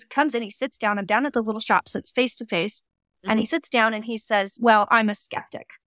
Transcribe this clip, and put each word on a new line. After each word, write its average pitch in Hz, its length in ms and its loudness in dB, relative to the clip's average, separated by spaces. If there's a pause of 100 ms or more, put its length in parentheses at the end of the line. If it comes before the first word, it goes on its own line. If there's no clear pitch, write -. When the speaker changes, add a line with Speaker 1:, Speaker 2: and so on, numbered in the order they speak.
Speaker 1:
comes 285 260 0
in, 233 80 -4
he 202 60 -10
sits - 280 -8
down. 208 220 0
I'm 196 60 -6
down 214 200 0
at 285 80 -4
the 240 80 0
little 220 200 -6
shop, - 280 2
so - 100 -6
it's - 120 -10
face 247 260 0
to 240 80 -12
face. 196 380 -4 (400)
And 220 160 0
he 226 60 0
Speaker 2:
Mm-hmm. - 40 -10
Speaker 1:
sits 330 200 -4
down 226 240 2
and 220 120 -8
he 226 120 -6
says, 202 440 0
"Well, 214 300 6
I'm 226 180 4
a 202 60 -2
skeptic." - 560 -12 (160)